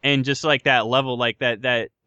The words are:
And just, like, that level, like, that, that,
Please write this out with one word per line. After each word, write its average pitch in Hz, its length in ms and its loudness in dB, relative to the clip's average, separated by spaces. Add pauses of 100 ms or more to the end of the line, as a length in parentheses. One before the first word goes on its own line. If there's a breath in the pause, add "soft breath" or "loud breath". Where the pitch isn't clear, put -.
And 139 220 0
just, 139 200 -4
like, 147 200 2
that 123 220 4
level, 127 320 0
like, 117 220 -2
that, 120 220 -2
that, 123 280 -2 (160)